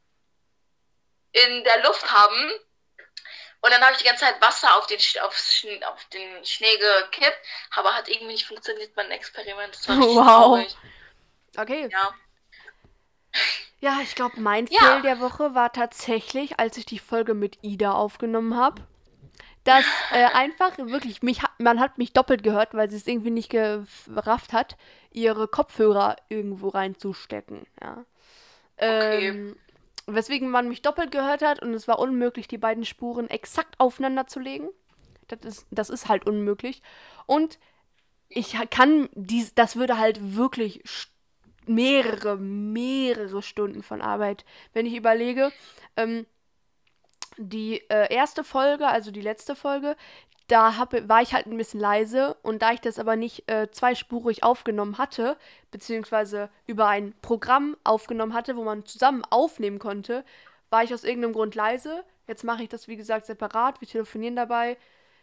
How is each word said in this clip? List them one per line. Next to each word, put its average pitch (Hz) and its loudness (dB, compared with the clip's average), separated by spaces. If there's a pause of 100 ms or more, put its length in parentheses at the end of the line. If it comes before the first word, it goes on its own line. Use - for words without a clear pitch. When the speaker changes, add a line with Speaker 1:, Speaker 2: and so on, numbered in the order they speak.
(1300)
Speaker 1:
in 240 2
der 226 4
Luft - 0
haben. 226 6 (1080)
Und 247 4
dann 247 4
habe 262 8
ich 262 -4
die - -4
ganze 254 4
Zeit 254 2
Wasser 233 6
auf - 0
den 208 -4
Sch-, - 0
auf - -4
Schn-, - -4
auf - -10
den 185 -16
Schnee 220 2
gekippt. 208 2 (360)
Aber 202 2
hat 226 -6
irgendwie 226 -8
nicht 220 -4
funktioniert, - -12
mein 196 -6
Experiment. 202 -12
Das - -8
war 254 2
richtig 240 6
Speaker 2:
Wow. 226 8
Speaker 1:
traurig. 233 10 (800)
Speaker 2:
Okay. 240 -6
Speaker 1:
Ja. 196 -2 (1700)
Speaker 2:
Ja, 277 0
ich - -10
glaub, 247 -4
mein 214 0
Speaker 1:
Ja. 392 4
Speaker 2:
Fail 349 8
der 262 2
Woche 254 -2
war 240 2
tatsächlich, 240 -4
als 226 -2
ich 226 -12
die 214 -12
Folge 226 -2
mit 202 -6
Ida 202 -2
aufgenommen 226 -2
hab, 262 2 (840)
dass, 262 8 (260)
äh, 240 6
Speaker 1:
<laughs> - 4
Speaker 2:
einfach 320 2
wirklich, 247 -6
mich 247 -2
ha-, - -4
man 233 4
hat - 0
mich 240 -4
doppelt 254 4
gehört, 214 2
weil 214 0
sie 208 -10
es - -14
irgendwie 240 -4
nicht 226 -4
gerafft 214 -2
hat, - -2 (340)
ihre 220 0
Kopfhörer 208 2 (140)
irgendwo 202 -6
reinzustecken, 190 -8 (140)
ja. - -14 (760)
Speaker 1:
Okay. 214 0
Speaker 2:
Ähm, 202 -10 (480)
weswegen 254 -4
man 247 0
mich 240 -12
doppelt 302 -4
gehört 285 -2
hat 294 0
und 233 -6
es 220 -8
war 233 2
unmöglich, 247 -4
die 226 -12
beiden 226 -4
Spuren 240 -10
exakt - -8
aufeinander 262 0
zu - -14
legen. 277 -10 (580)
Das 226 -14
ist, - -18
das 208 -4
ist - -8
halt 196 0
unmöglich. 208 -4 (440)
Und 311 0 (680)
ich - -6
ha-, - -4
kann 285 4
dies-, 214 -4
das 233 4
würde 247 0
halt 214 0
wirklich 233 -2
st-, - -14 (560)
mehrere, 226 0
mehrere 214 -4
Stunden 208 -8
von 208 -12
Arbeit, 208 -4 (280)
wenn 226 -2
ich 233 -6
überlege, 240 0 (460)
ähm, 226 -4 (1120)
die, 220 -8
äh, 214 0
erste 277 -2
Folge, 285 -2
also 214 -2
die 202 -14
letzte 214 -8
Folge, 285 -6 (500)
da 226 6
hab, 247 -4 (160)
war 226 6
ich 247 -4
halt - -2
ein 220 -10
bisschen 220 -8
leise 220 0
und 220 -6
da 226 4
ich 247 -6
das 226 -6
aber 220 0
nicht, 226 -8
äh, 214 -2
zweispurig 240 -2
aufgenommen 208 -2
hatte, 262 -4 (320)
beziehungsweise 214 -6 (180)
über 214 2
ein 202 0
Programm 262 0
aufgenommen 220 -2
hatte, 240 -6
wo 233 -8
man 214 -6
zusammen 254 0
aufnehmen 220 0
konnte, 208 -8 (460)
war 226 2
ich 240 -6
aus 233 -10
irgendeinem 233 -4
Grund 220 -2
leise. 254 -4 (220)
Jetzt 226 -12
mache 233 -6
ich 220 -12
das, - -16
wie 220 -14
gesagt, 220 -6
separat. 226 -4
Wir 233 -18
telefonieren 226 -8
dabei. 240 -4 (460)